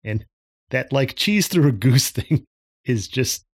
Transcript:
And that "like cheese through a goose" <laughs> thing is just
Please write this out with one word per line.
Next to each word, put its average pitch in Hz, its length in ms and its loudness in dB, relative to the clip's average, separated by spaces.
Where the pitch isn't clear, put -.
And 110 220 -6
that 127 200 -4
"like 139 240 0
cheese 208 320 0
through 156 220 4
a - 20 2
goose" 120 380 2
<laughs> - 0 -
thing - 340 -2
is 113 240 -4
just - 480 -4